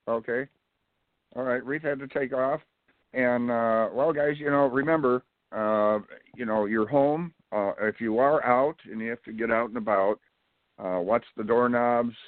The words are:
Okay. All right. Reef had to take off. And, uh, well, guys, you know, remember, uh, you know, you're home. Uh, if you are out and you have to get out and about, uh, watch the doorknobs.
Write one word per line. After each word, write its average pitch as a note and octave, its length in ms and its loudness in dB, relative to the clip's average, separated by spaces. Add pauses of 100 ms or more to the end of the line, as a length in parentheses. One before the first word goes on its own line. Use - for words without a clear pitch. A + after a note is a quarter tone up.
Okay. A#2 400 -4 (880)
All B2 80 -6
right. B2+ 220 -2
Reef D3 180 -6
had C#3+ 160 -4
to C#3 80 -12
take C3+ 260 -4
off. C3+ 280 -2 (540)
And, B2 360 0
uh, A2+ 420 2
well, C#3+ 200 0
guys, D3 260 0
you D3 100 -4
know, C#3+ 180 4
remember, C3+ 580 2 (260)
uh, G#2+ 480 2 (380)
you B2+ 80 -8
know, G#2+ 220 0
you're G#2+ 200 0
home. D3 460 0 (180)
Uh, G2+ 300 -2
if G#2+ 200 -2
you A2+ 200 0
are C#3+ 240 2
out B2+ 400 2
and A2 160 -12
you A2+ 100 -6
have A#2+ 120 -10
to A#2 100 -16
get A2+ 180 -4
out A2+ 200 0
and A#2+ 80 -8
about, G#2 420 0 (580)
uh, F#2 220 -4
watch G#2+ 240 0 (120)
the A#2 60 -8
doorknobs. A#2+ 720 2 (140)